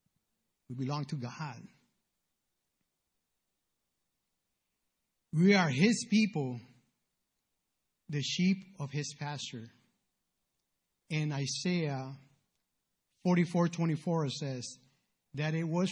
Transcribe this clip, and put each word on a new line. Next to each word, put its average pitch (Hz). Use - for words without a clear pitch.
We 123
belong 139
to 156
God. 123
We 180
are 175
His 190
people, 151
the 147
sheep 185
of 139
His 143
pasture. 139
In 151
Isaiah 139
forty-four 175
twenty-four, 165
it 123
says 135
that 156
it 165
was 175